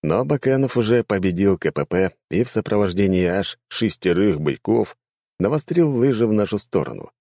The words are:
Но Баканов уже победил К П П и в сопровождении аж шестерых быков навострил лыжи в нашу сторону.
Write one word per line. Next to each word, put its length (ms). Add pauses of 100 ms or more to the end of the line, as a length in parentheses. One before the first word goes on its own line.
Но 220
Баканов 520
уже 280
победил 520
К 140
П 160
П 260 (160)
и 140
в 60
сопровождении 760
аж 440
шестерых 720
быков 560 (420)
навострил 580
лыжи 300
в 60
нашу 260
сторону. 640